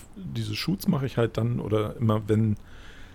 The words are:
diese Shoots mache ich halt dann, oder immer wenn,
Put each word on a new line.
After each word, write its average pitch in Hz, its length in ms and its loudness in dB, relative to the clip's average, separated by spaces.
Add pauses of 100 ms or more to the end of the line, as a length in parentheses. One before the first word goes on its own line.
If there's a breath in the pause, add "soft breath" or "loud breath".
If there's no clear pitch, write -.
(180)
diese 123 400 -4
Shoots - 320 -2
mache 135 180 -2
ich - 120 -4
halt 117 180 2
dann, 117 240 2
oder 107 360 0
immer 110 300 4
wenn, 107 300 4 (580 loud breath)